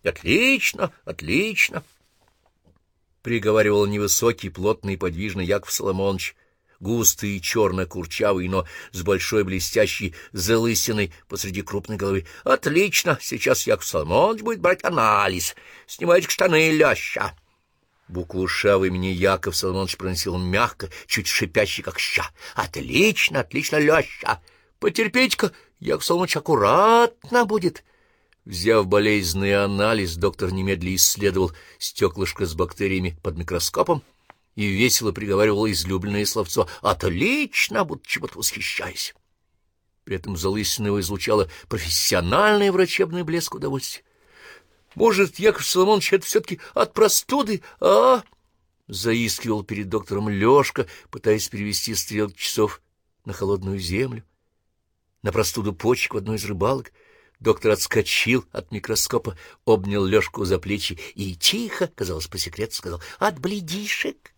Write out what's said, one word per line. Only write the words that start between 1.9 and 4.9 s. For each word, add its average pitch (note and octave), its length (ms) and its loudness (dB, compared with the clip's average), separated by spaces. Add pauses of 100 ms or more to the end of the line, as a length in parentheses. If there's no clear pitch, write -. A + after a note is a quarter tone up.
приговаривал G#2+ 640 4
невысокий, G#2 640 0
плотный, G2 480 -2